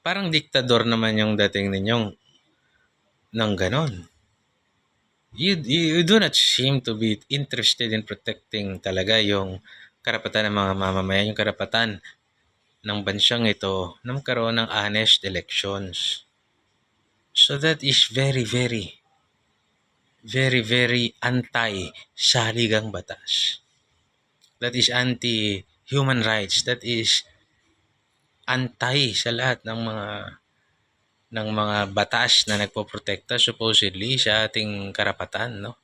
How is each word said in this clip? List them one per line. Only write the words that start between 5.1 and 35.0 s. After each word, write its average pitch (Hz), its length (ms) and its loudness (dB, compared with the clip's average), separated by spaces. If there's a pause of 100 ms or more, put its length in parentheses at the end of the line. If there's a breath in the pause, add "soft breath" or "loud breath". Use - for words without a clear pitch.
You, 175 240 0
you, 160 400 2
you - 80 4
do 214 80 6
not 185 160 2
seem 131 560 2
to 113 80 -2
be 107 320 0
interested 120 640 0
in 110 80 -2
protecting 101 800 -8
talaga 95 400 0
yung 95 400 0 (400 loud breath)
karapatan 107 480 -2
ng 104 80 0
mga 98 240 2
mamamayan, 95 480 0
yung 107 80 -4
karapatan 107 640 -2 (800 loud breath)
ng 104 240 -4
bansang 104 400 2
ito 95 560 -2
na 127 160 -8
magkaroon 117 480 -2
ng 113 80 -8
honest 104 560 2
elections. 95 960 -6 (1120)
So 143 240 6
that 156 240 2
is - 240 4
very, 131 400 0
very, 117 480 -2 (1300)
very, 127 400 2
very 120 560 2
anti-saligang 110 1800 0
batas. - 640 -4 (1040)
That 123 160 -4
is 120 80 2
anti-human 120 1400 -2
rights. 107 400 0
That 123 240 -4
is 113 400 0 (1200)
anti 127 720 0
sa 120 160 -2
lahat 120 320 -2
ng 113 160 -6
mga, 110 240 -6 (1300)
ng 107 160 -4
mga 107 280 0 (120)
batas 113 560 2
na 104 80 0
nagpoprotekta 104 800 -4
supposedly 113 800 0
sa 110 320 2
ating 104 480 -6
karapatan, 101 640 -4